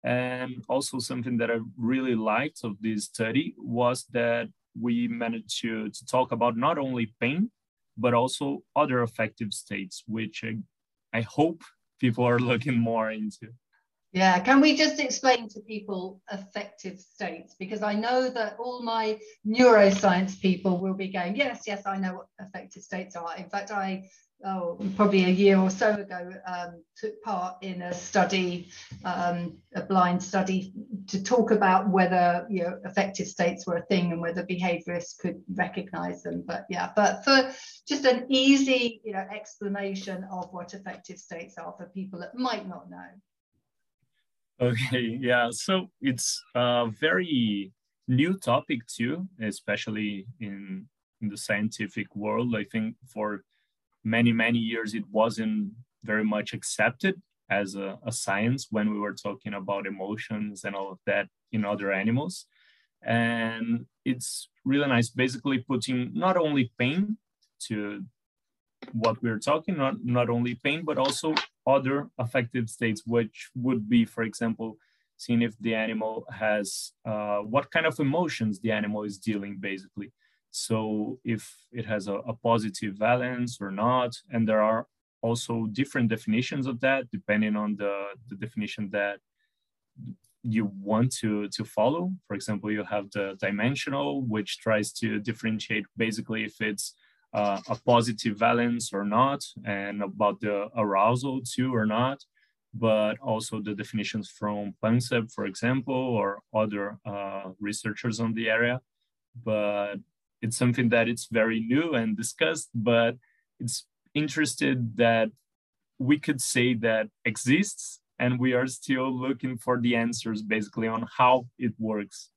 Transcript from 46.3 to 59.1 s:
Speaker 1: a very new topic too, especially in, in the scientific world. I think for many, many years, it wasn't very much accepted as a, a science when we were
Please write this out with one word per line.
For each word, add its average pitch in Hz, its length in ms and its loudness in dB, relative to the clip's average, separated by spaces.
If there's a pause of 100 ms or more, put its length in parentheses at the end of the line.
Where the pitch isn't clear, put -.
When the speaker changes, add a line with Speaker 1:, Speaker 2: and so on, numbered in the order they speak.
Speaker 1:
a 120 340 4 (120)
very 131 720 2 (360)
new 147 260 4
topic 139 540 0
too, 156 400 -4 (120)
especially 104 840 -4 (140)
in, 98 480 -10 (320)
in 107 80 -4
the 101 80 -6
scientific 107 800 -4
world. 113 400 0
I 104 80 -2
think 113 320 -4 (100)
for 104 380 -6 (580)
many, 117 300 4
many 113 260 2
years, 113 360 -2
it 107 180 -4
wasn't 110 580 2 (320)
very 107 220 0
much 107 300 -2
accepted 123 680 0 (260)
as 101 280 0
a, 98 280 -8
a - 60 -4
science 113 600 0
when 107 220 2
we 104 60 -2
were 104 160 -4